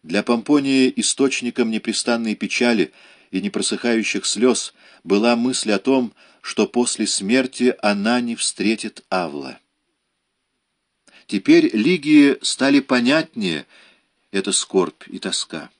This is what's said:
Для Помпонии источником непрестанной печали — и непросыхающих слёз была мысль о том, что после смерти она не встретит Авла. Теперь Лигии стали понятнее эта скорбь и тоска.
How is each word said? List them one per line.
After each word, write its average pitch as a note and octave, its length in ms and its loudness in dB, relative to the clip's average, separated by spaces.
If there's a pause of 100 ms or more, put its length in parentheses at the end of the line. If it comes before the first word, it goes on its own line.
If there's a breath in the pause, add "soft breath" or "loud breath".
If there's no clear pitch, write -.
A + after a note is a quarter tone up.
Для G2 200 -4
Помпонии C3+ 720 2
источником B2 720 0
непрестанной A2+ 640 -2
печали — G#2+ 580 0 (380 soft breath)
и F#2+ 100 -4
непросыхающих G#2 880 -2
слёз - 480 0 (300 soft breath)
была G#2+ 320 2
мысль A#2+ 360 -2
о G2 60 0
том, C3 340 0 (300 soft breath)
что - 240 0
после A#2 400 -2
смерти B2 760 0
она G#2 400 0
не A#2 160 -6
встретит - 720 -4
Авла. D2 500 -6 (1700 soft breath)
Теперь D3 480 4
Лигии C#3+ 680 4
стали C#3 380 2
понятнее B2 840 0 (680 soft breath)
эта G2 200 -2
скорбь - 540 -2
и - 120 -14
тоска. - 600 -10